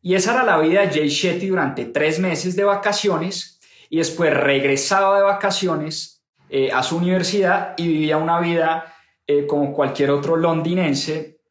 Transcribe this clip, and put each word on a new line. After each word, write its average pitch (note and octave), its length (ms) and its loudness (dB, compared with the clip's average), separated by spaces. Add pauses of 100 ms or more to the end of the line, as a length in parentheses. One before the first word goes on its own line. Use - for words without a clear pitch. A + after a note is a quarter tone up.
Y F3+ 140 0
esa G3 180 0
era B3+ 100 2
la F#3+ 160 2
vida E3 220 4
de F#3+ 80 2
Jay D3+ 200 0
Shetty F3+ 400 -2
durante C#3+ 360 -2
tres D3+ 340 -2
meses F3+ 380 -2
de G3+ 80 0
vacaciones, G3+ 960 -2 (300)
y D#3 80 -2
después E3 360 0
regresaba C#3 840 2
de G3 60 4
vacaciones, F#3 880 -2 (360)
eh, C3+ 220 0
a B2+ 100 0
su E3 140 -4
universidad F3+ 800 0
y E3+ 100 -4
vivía D#3 300 0
una E3 240 0
vida, E3 540 -2 (320)
eh, C#3+ 200 2
como C#3+ 240 0
cualquier C#3 400 0
otro C#3+ 240 0
londinense D#3+ 1040 -2 (100)